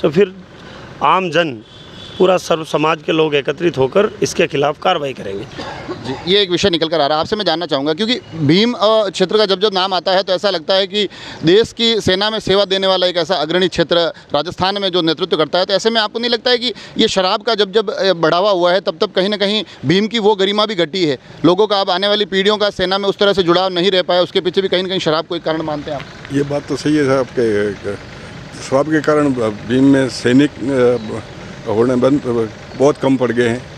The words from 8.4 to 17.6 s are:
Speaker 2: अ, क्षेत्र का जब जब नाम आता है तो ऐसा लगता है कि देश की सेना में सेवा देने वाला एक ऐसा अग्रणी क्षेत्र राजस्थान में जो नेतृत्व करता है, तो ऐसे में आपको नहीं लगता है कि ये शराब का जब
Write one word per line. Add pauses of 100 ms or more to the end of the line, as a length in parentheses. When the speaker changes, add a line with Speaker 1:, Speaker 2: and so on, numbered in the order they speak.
Speaker 2:
अ,
क्षेत्र
का
जब
जब
नाम
आता
है
तो
ऐसा
लगता
है
कि (340)
देश
की
सेना
में
सेवा
देने
वाला
एक
ऐसा
अग्रणी
क्षेत्र (360)
राजस्थान
में
जो
नेतृत्व
करता
है,
तो
ऐसे
में
आपको
नहीं
लगता
है
कि (240)
ये
शराब
का
जब